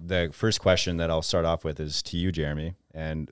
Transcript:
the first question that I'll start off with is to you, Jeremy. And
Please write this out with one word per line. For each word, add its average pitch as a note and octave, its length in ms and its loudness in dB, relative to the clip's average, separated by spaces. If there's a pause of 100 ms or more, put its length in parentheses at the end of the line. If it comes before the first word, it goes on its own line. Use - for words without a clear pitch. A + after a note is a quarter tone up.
the E2+ 320 0
first - 280 0
question F2+ 380 4
that E2 120 0
I'll D#2+ 120 2
start E2+ 220 2
off E2 200 0
with D2+ 160 -4
is D2 240 -4
to - 120 -6
you, F2 160 0
Jeremy. D#2 420 -4 (200)
And D#2 380 -6